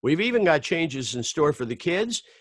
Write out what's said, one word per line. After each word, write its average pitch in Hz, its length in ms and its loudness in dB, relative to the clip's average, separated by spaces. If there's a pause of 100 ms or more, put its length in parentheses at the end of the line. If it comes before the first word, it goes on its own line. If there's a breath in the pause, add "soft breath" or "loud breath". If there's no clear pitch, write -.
We've 151 200 2
even 233 220 2
got 160 180 4
changes 135 540 -4
in 120 80 -4
store 147 300 2
for 131 120 -4
the 117 100 -6
kids. 202 480 -2 (180 soft breath)